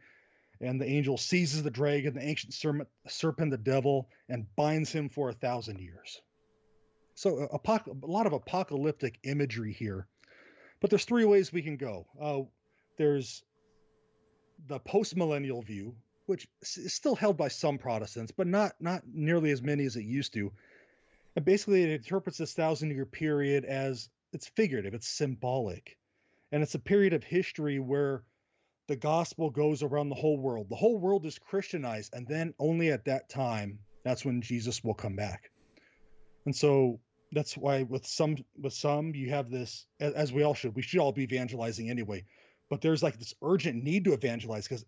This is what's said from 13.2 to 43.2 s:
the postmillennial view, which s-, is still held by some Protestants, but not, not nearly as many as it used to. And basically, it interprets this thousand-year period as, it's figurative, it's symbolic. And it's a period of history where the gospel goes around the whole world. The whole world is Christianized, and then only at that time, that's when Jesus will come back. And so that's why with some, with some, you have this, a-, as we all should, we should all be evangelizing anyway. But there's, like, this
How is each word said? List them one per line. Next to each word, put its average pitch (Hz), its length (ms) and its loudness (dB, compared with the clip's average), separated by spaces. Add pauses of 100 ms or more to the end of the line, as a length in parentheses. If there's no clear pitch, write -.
the 135 120 -6
postmillennial 147 840 0
view, 110 320 -8 (300)
which - 240 -2 (140)
s-, - 160 -10
is - 160 -6
still 269 220 2
held 202 200 4
by 147 120 2
some 143 280 0
Protestants, 113 560 -4
but 185 140 0
not, 196 340 4
not 170 220 -2 (100)
nearly 160 380 4
as 135 100 2
many 143 240 0
as 120 120 -2
it 110 80 -6
used 135 300 -2
to. 101 180 -2 (840)
And 160 100 -2
basically, 196 380 4
it 165 80 4
interprets 160 480 -4
this 160 160 -6
thousand-year 151 500 0
period 143 600 0
as, 135 420 -4 (240)
it's - 160 -10
figurative, 117 460 0
it's 120 120 -8
symbolic. 123 920 -4 (520)
And 151 120 2
it's - 120 -2
a 151 40 -2
period 196 340 4
of 147 100 0
history 151 560 -2
where 135 440 0 (680)
the 147 80 -2
gospel 156 540 0
goes 147 320 2
around 147 260 0
the 139 60 -4
whole 147 240 2
world. 120 320 -2
The - 60 -6
whole 220 220 4
world 185 280 2
is 147 120 -10
Christianized, 135 760 -4
and 123 120 -10
then 160 320 -4
only 165 320 2
at 123 140 0
that 135 240 -2
time, 107 500 -2 (240)
that's 127 220 0
when 123 160 0
Jesus 117 420 -4
will 110 120 0
come 98 200 -6
back. 98 360 -8 (960)
And 139 100 0
so 135 440 4 (320)
that's 147 220 -2
why 139 280 0
with 127 240 -6
some, 156 320 0 (200)
with 139 140 -6
some, 151 420 0
you 135 140 -4
have 139 220 -2
this, 127 340 -6 (160)
a-, 147 160 -2
as 147 160 0
we 143 100 4
all 147 120 4
should, 113 200 -4
we 127 60 -4
should 175 200 0
all 139 120 4
be 135 120 -2
evangelizing 117 640 -4
anyway. 104 340 -4 (460)
But 147 100 -4
there's, 160 220 2
like, 110 160 0
this - 240 -14